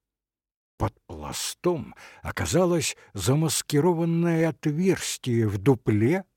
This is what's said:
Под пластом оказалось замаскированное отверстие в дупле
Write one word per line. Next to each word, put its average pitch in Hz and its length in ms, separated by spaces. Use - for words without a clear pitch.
Под 107 160
пластом 95 880
оказалось 160 760
замаскированное 165 1400
отверстие 147 960
в 101 120
дупле 120 640